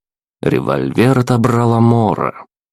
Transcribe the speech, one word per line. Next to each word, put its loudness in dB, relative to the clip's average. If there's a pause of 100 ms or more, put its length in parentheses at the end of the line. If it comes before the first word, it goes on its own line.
(420)
Револьвер 0
отобрал 0
Амора, 0 (260)